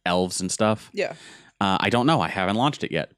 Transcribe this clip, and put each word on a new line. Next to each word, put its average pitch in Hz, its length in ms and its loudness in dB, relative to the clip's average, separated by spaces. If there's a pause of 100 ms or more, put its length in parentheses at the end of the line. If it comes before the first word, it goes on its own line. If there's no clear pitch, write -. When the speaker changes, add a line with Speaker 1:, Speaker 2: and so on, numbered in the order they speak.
Speaker 1:
elves 90 360 0
and 92 100 -4
stuff. 107 420 0
Speaker 2:
Yeah. - 200 -4 (480)
Speaker 1:
Uh, 95 180 2
I 104 100 0
don't 120 180 2
know. 151 140 4
I 82 80 0
haven't 98 260 -2
launched 131 280 0
it - 80 -4
yet, - 260 -4